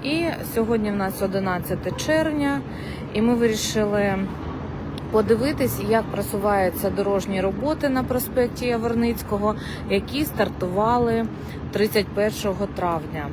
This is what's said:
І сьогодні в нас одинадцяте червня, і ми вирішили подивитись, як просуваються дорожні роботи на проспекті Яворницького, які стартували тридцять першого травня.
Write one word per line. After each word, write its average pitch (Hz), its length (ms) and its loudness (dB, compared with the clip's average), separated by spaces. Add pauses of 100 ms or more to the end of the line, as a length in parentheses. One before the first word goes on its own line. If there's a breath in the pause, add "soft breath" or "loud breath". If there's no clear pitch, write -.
І 320 200 0 (300)
сьогодні 220 360 2
в 202 60 -2
нас 190 260 -2
одинадцяте 185 680 -2
червня, 302 680 0 (540 loud breath)
і 214 80 2
ми 240 120 6
вирішили 208 840 2 (920)
подивитись, 226 800 2
як 220 140 4
просуваються 202 880 0
дорожні 196 500 0
роботи 220 480 0
на 254 160 2
проспекті 247 640 0
Яворницького, 226 880 0 (360 loud breath)
які 202 340 0
стартували 226 1000 2 (460 loud breath)
тридцять 208 360 2
першого 202 580 -2
травня. 160 680 -2